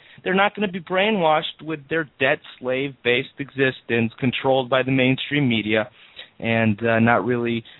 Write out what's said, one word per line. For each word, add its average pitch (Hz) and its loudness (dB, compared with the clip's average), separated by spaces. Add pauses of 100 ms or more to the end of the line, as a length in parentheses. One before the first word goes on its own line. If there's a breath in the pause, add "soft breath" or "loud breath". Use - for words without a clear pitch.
(240 loud breath)
they're 185 -2
not 196 2
gonna 202 -6
be 190 -10
brainwashed 180 0
with 156 -8 (100)
their 160 -2 (140)
debt 139 2 (200)
slave-based 127 -2
existence 127 -2
controlled 131 0
by 131 4
the 127 -4
mainstream 131 0
media 110 0 (480 loud breath)
and, 113 0
uh, 113 2
not 113 2
really 117 -2 (180 loud breath)